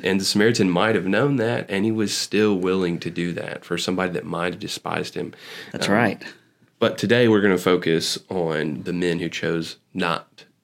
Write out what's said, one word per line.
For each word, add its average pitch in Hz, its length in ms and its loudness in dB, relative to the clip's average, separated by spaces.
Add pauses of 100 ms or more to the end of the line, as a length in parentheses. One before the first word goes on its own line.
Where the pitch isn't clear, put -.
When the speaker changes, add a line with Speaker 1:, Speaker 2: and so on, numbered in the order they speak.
Speaker 1:
and 95 140 2
the 95 60 -4
Samaritan 104 440 4
might 104 260 2
have 90 120 -2
known 127 300 2
that, 117 320 -2
and 98 140 0
he 110 80 2
was 107 240 0
still 104 420 2
willing 90 420 0
to 87 100 -8
do 87 240 -4
that - 320 -10
for 87 120 -4
somebody 92 360 -2
that - 120 -4
might 85 280 -4
have 85 60 -12
despised 82 560 -8
him. 82 180 -8 (400)
Speaker 2:
That's 92 160 -4
Speaker 1:
Um, 98 40 2
Speaker 2:
right. 110 300 2 (560)
Speaker 1:
but 110 180 2
today 117 300 4
we're 107 140 6
gonna 95 160 4
focus 85 600 2 (120)
on 78 540 -2
the 87 100 -6
men 87 260 0
who 87 100 -4
chose 82 460 -4 (180)
not - 520 -4 (180)